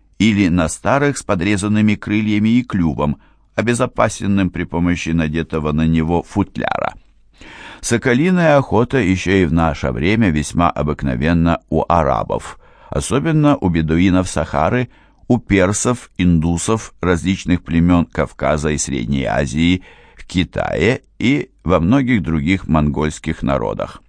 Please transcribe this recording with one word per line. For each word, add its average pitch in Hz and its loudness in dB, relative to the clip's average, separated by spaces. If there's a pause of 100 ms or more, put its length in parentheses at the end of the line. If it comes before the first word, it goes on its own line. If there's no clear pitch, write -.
(180)
или 101 4
на 82 0
старых 139 -2
с - -10
подрезанными 104 0
крыльями 104 0
и 120 2
клювом, 76 -2 (340)
обезопасенным 110 0
при 85 -6
помощи 85 -2
надетого 80 -2
на 78 0
него 80 0
футляра. - -4 (840)
Соколиная 151 2
охота 123 2
еще 92 2
и 95 4
в 73 0
наше 78 0
время 92 0
весьма 76 0
обыкновенна 76 0 (100)
у 78 0
арабов, 64 -2 (300)
особенно 147 0
у 92 -2
бедуинов 87 2
Сахары – 85 -2 (380)
у 123 4
персов, 95 0
индусов, 87 0
различных 87 0
племен 85 2
Кавказа 76 -2
и 76 0
Средней 67 -4
Азии, 76 0 (320)
в - -20
Китае 85 -2 (180)
и 139 -2 (120)
во 87 2
многих 120 2
других 80 -2
монгольских 76 -2
народах. 53 -4